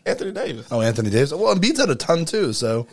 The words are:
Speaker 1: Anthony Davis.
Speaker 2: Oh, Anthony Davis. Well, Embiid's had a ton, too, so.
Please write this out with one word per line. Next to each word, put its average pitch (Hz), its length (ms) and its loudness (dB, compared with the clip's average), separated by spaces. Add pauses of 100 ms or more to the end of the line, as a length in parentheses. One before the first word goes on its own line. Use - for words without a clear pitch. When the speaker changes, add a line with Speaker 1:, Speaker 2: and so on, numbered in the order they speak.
Speaker 1:
Anthony - 260 -4
Davis. 156 400 -8
Speaker 2:
Oh, 117 80 0
Anthony 113 300 0
Davis. 131 240 2
Well, 208 200 2
Embiid's 220 260 2
had 262 100 2
a 139 60 2
ton, 170 300 0
too, 175 280 -2
so. 113 380 -2